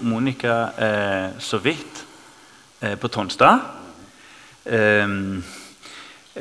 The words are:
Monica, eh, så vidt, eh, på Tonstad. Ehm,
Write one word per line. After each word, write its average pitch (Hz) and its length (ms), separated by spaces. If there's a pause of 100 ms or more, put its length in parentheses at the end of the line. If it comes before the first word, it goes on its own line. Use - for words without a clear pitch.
Monica, 120 560 (180)
eh, 101 540 (100)
så - 180
vidt, 143 460 (760)
eh, 101 140
på 117 120
Tonstad. 123 520 (1040)
Ehm, 101 760 (1000)